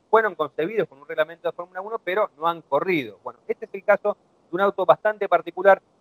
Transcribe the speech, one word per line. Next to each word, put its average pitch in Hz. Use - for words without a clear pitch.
fueron 220
concebidos 160
con 135
un 143
reglamento 165
de -
Fórmula 180
uno, 220
pero 185
no 156
han 170
corrido. 147
Bueno, 120
este -
es -
el 196
caso 202
de 170
un 185
auto 202
bastante 202
particular, 185